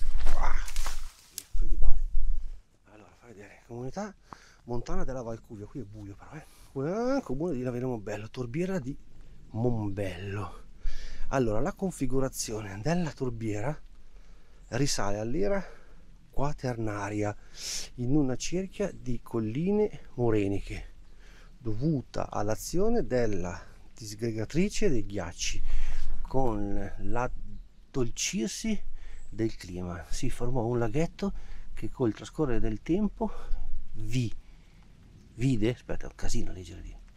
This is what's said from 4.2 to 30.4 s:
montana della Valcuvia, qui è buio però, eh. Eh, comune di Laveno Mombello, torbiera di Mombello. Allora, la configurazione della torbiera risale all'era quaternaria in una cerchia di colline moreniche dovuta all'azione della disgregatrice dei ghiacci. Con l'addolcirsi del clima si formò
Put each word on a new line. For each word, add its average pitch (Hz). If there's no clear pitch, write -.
montana 120
della 131
Valcuvia, 113
qui 143
è 107
buio 101
però, -
eh. 180
Eh, 185
comune 151
di 123
Laveno 123
Mombello, 107
torbiera 165
di 135
Mombello. 101
Allora, 117
la 165
configurazione 120
della 160
torbiera 113
risale 104
all'era 185
quaternaria 107
in 127
una 131
cerchia -
di 120
colline 165
moreniche 104
dovuta 120
all'azione 117
della 98
disgregatrice 110
dei 107
ghiacci. 92
Con 104
l'addolcirsi 123
del 110
clima 87
si -
formò 117